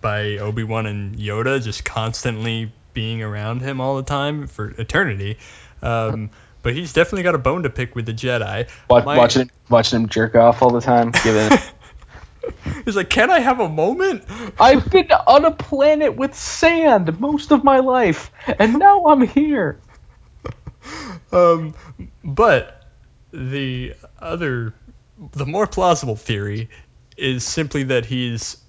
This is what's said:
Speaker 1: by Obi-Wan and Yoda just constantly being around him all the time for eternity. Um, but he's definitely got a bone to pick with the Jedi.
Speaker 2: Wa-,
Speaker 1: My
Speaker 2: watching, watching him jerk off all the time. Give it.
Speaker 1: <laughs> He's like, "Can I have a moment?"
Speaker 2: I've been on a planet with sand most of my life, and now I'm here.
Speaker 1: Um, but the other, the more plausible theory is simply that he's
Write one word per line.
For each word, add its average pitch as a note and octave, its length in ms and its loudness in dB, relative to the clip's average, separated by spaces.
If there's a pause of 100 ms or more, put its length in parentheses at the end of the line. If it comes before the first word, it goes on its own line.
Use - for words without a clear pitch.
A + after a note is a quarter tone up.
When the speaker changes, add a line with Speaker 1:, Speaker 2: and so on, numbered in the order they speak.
Speaker 1:
by G#2 380 -6
Obi-Wan A2 480 -6
and G2+ 300 -8
Yoda A2+ 460 -4
just A2 220 -10
constantly A2+ 880 -6 (220)
being A2+ 280 -8
around G#2+ 380 -8
him C3 200 -8
all C3+ 160 -2
the C3+ 60 -6
time C#3+ 460 -6
for G#2 220 -10
eternity. A2 680 -4 (440)
Um, A2 480 -4 (320)
but A#2+ 120 -4
he's D#3+ 180 -8
definitely F3 300 0
got F3 140 0
a - 20 0
bone C#3+ 240 -2
to C#3+ 80 -4
pick B2 240 -8
with A2+ 120 -6
the A2+ 60 -8
Jedi. A2+ 560 -4 (220)
Speaker 2:
Wa-, A#2+ 140 6
Speaker 1:
My C#3+ 120 -2
Speaker 2:
watching, B2 340 4 (200)
watching A#2 300 2
him A2+ 80 -2
jerk A2 260 -2
off A#2 260 6
all B2+ 100 4
the A#2+ 100 0
time. A#2 320 2
Give A2+ 240 2
it. G#3+ 240 4 (1040)
Speaker 1:
<laughs> - 200 -10
He's G#3 120 -2
like, F#3 140 -2
"Can B3+ 200 4
I B3+ 80 6
have B3+ 220 2
a F#3+ 80 0
moment?" A3+ 560 -2 (340)
Speaker 2:
I've C4 320 6
been F#4 220 4
on D4 320 6
a D#4+ 80 4
planet D4 640 0
with C#4 180 -4
sand B3+ 840 2
most D4 320 -2
of C#4 100 4
my C4+ 160 4
life, B3+ 540 0 (260)
and A3 200 4
now G4 280 6
I'm D4 160 6
here. C4 560 0 (1500)
Speaker 1:
Um, E3 440 2 (500)
but D#3 580 2 (500)
the B2+ 640 -8 (240)
other, C#3 560 -6 (580)
the C#3 140 -6
more F#3+ 200 -2
plausible E3 500 0
theory G#2 540 -6 (460)
is B2+ 280 -4
simply D3 400 -6
that B2+ 220 -2
he's A#2+ 500 -6 (120)